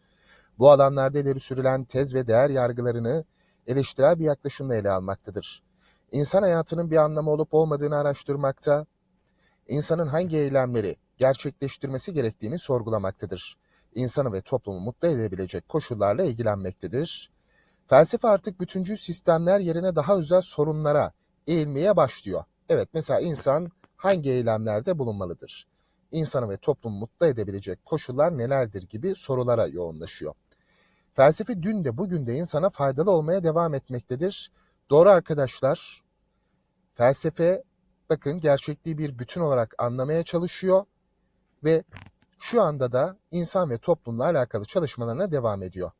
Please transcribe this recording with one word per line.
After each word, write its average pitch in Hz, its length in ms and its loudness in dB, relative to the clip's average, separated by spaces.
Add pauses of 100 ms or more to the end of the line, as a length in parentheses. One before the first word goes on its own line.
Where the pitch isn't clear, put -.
(580)
Bu 135 120 10
alanlarda 139 480 4
ileri 139 220 -2
sürülen 131 440 -2
tez 131 300 -2
ve 131 120 -2
değer 120 240 4
yargılarını 123 760 -2 (420)
eleştirel 135 520 2
bir 160 60 0
yaklaşımla 139 500 -2
ele 101 160 2
almaktadır. 95 720 -6 (500)
İnsan 147 300 2
hayatının 165 480 0
bir 156 60 4
anlamı 151 340 2
olup 151 240 0
olmadığını 151 420 2
araştırmakta, 143 920 -2 (800)
insanın 156 380 0
hangi 160 300 -2
eylemleri 127 600 0 (220)
gerçekleştirmesi 135 960 -2
gerektiğini 120 460 -4
sorgulamaktadır. 104 1000 -4 (360)
İnsanı 127 380 -2
ve 95 80 -4
toplumu 101 400 -6
mutlu 117 280 -4
edebilecek 95 600 -4
koşullarla 117 560 0
ilgilenmektedir. 110 1040 -4 (560)
Felsefe 160 420 6
artık 202 320 0
bütüncül 185 360 -6
sistemler 175 640 2
yerine 170 360 -2
daha 156 200 2
özel 175 240 2
sorunlara 151 720 0 (340)
eğilmeye 156 500 2
başlıyor. 101 480 0 (240)
Evet, 123 260 2
mesela 147 260 0
insan 156 500 -2 (260)
hangi 180 340 0
eylemlerde 113 680 0
bulunmalıdır? 98 720 -8 (440)
İnsanı 143 360 -2
ve 98 80 -6
toplumu 113 420 -4
mutlu 113 280 -2
edebilecek 98 580 -4
koşullar 147 540 -2
nelerdir 120 440 -2
gibi 120 320 -6
sorulara 120 520 0
yoğunlaşıyor. 80 680 -8 (800)
Felsefe 160 480 4
dün 202 220 -2
de 120 140 -4
bugün 175 280 -4
de 117 80 -4
insana 165 360 -2
faydalı 139 400 0
olmaya 175 340 2
devam 165 300 0
etmektedir. 131 800 -6 (380)
Doğru 160 180 8
arkadaşlar. 151 920 2 (920)
Felsefe, 165 680 2 (480)
bakın, 156 300 -2
gerçekliği 151 580 0
bir 143 200 -6
bütün 123 220 -8
olarak 131 380 0
anlamaya 131 440 -2
çalışıyor 185 600 0 (800)
ve 156 200 2 (540)
şu 233 240 0
anda 139 300 0
da 156 240 0 (140)
insan 170 400 -2
ve 117 80 -4
toplumla 120 460 -2
alakalı 127 400 0
çalışmalarına 147 680 -4
devam 110 300 -2
ediyor. 90 380 -8